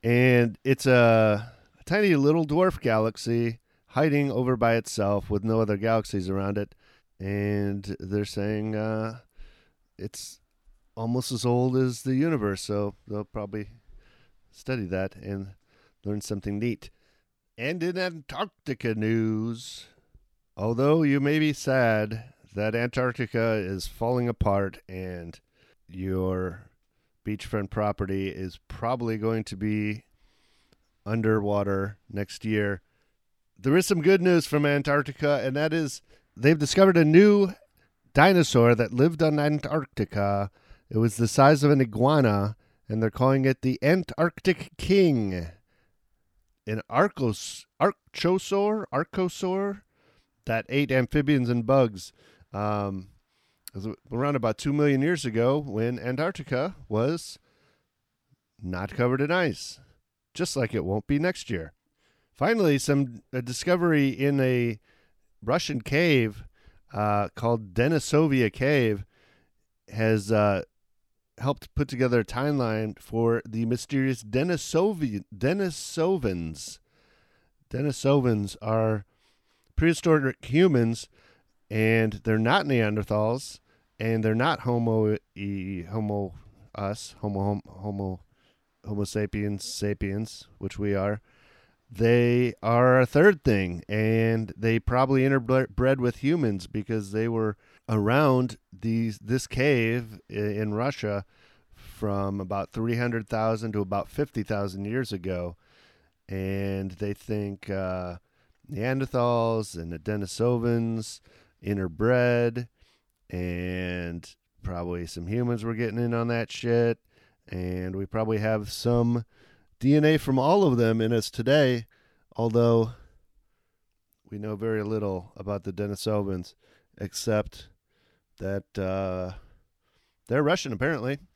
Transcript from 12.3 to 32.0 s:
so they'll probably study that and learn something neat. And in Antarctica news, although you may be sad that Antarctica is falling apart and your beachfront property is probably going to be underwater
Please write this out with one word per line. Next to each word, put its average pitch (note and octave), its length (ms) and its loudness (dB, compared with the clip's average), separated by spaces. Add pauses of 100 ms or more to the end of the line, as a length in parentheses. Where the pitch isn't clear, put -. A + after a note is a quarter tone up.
so G#2 340 -4 (120)
they'll G#2 160 -8
probably G#2 460 -10 (800)
study B2 340 -6
that F#2+ 300 -6
and G2 380 -10 (500)
learn G#2 180 -6
something G2+ 380 -6
neat. A#2 300 -6 (680)
And D#3+ 280 -6
in F3+ 140 -4
Antarctica D3+ 1000 -6
news, A2 880 -4 (720)
although C3 460 2
you C#3 160 4
may C#3+ 180 2
be D3+ 160 2
sad A2 800 0 (220)
that G#2+ 200 -2
Antarctica A#2+ 760 -2
is F#2+ 320 -4
falling B2 420 -2
apart G2 520 0 (100)
and F2+ 500 -12 (480)
your F#2 840 -4 (520)
beachfront G#2 460 -6
property G2 600 -2
is F#2 380 -10
probably A#2 500 -4
going A2 260 -2
to - 120 -10
be G#2+ 480 -4 (1000)
underwater G2+ 960 0 (120)